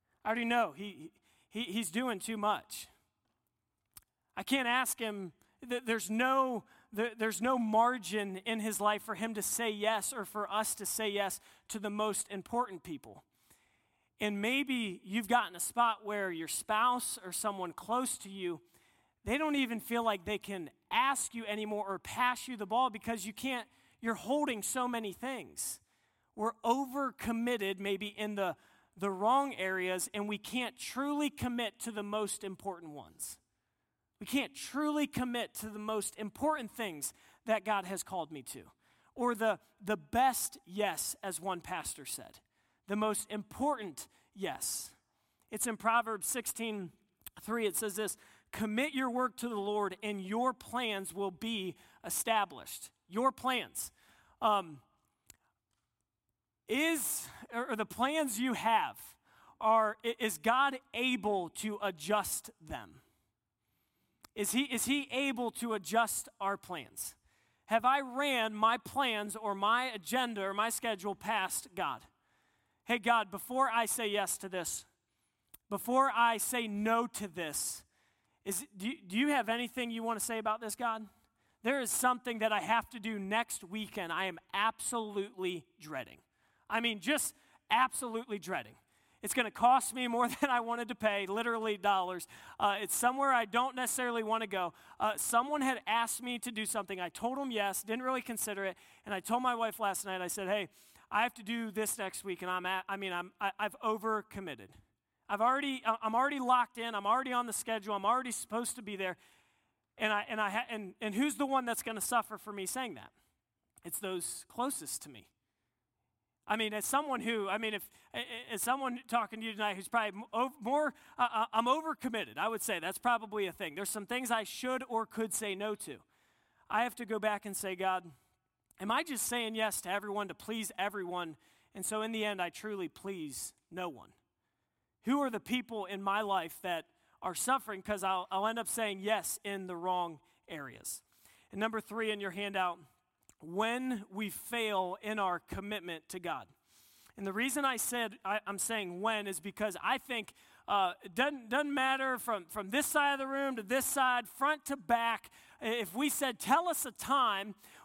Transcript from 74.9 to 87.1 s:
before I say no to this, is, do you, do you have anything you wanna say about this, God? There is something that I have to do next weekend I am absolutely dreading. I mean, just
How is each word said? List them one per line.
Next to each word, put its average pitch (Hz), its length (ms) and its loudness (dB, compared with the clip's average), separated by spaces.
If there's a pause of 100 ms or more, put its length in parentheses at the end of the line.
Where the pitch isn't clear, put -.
before 247 460 4
I 233 220 6
say 233 300 0
no 214 460 4
to 208 140 -4
this, 160 560 -4 (600)
is, 202 220 -2 (100)
do 190 120 -4
you, 262 80 -2 (120)
do 185 100 -2
you 269 120 6
have 247 200 4
anything 240 420 -2
you 226 100 -4
wanna 226 180 0
say 226 200 -2
about 220 200 0
this, 220 160 -6
God? 226 300 -2 (580)
There 269 160 2
is 240 120 0
something 247 480 2
that 220 120 4
I 208 80 4
have 214 300 2
to 247 100 -12
do 214 200 -4
next 214 440 0
weekend 190 480 -6
I 175 140 0
am 175 140 -4 (140)
absolutely 202 1080 -2 (160)
dreading. 143 380 -8 (520)
I 220 120 2
mean, 233 180 2
just 247 360 0 (340)